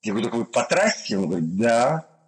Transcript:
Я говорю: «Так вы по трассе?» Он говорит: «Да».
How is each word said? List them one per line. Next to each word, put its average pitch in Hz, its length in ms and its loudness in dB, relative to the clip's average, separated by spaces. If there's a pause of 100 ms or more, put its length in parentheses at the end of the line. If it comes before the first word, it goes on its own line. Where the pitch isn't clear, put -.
Я 107 100 -4
говорю: 104 180 -2
«Так 117 80 -4
вы 110 80 -2
по 120 180 0
трассе?» - 540 0
Он 95 80 0
говорит: 85 300 -2
«Да». 117 500 2 (220)